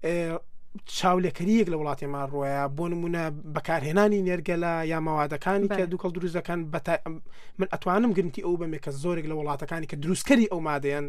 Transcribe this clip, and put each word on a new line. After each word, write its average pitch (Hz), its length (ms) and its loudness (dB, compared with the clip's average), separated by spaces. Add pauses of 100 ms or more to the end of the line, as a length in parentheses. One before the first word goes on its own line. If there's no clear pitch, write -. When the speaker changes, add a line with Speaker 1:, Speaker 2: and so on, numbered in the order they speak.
Speaker 1:
ئێ، 165 100 0 (720)
چاولێکەریەک 185 840 4
لە 165 100 0
وڵاتی 147 260 -2
ئێمە 143 180 -2 (100)
ڕوایە، 139 320 0 (120)
بۆ 170 120 -2
نمونە 170 360 -2 (280)
بەکارهێنانی 165 760 2
نێرگەلە 170 480 0 (180)
یا 160 80 0
مەوادەکانی 160 680 0
Speaker 2:
بەڵێ. 202 80 0
Speaker 1:
کە 190 140 2
دووکەڵ 180 220 -2
دروست 175 240 -4
دەکەن 170 240 -4 (100)
بە 160 100 -2
تا-، 170 220 0 (540)
من 190 160 0
ئەتوانم 208 400 2
گرنتی 180 300 0
ئەو 175 140 0
بەمێ 160 240 -4
کە 151 100 -6
زۆرێک 156 380 -2
لە 156 80 -4
وڵاتەکانی 151 500 -4
کە 151 100 -6
دروستکەری 196 520 4
ئەو 180 120 -2
مادەیەن 143 480 0